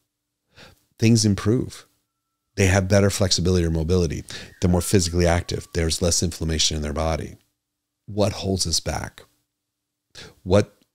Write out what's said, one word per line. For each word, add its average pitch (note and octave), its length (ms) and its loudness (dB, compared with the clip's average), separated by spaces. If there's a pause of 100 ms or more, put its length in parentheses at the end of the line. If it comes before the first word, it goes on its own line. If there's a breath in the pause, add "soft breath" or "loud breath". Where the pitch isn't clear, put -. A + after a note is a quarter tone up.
(1000 soft breath)
things A2+ 280 4
improve. G#2 580 -2 (720)
They G2 120 4
have F#2+ 200 2
better G2+ 220 4
flexibility F2+ 560 0
or E2 40 0
mobility. D#2+ 540 -2 (360 loud breath)
They're F2+ 100 2
more F2 100 2
physically F2 460 2
active. E2+ 480 -2
There's E2 260 -2
less E2+ 220 0
inflammation D#2+ 560 -2
in D2+ 40 -6
their D2 120 -6
body. D#2 420 -4 (720)
What G2+ 260 -2
holds F#2+ 340 -4
us E2 140 -2
back? - 420 -8 (1200 loud breath)
What, G2+ 300 2 (200)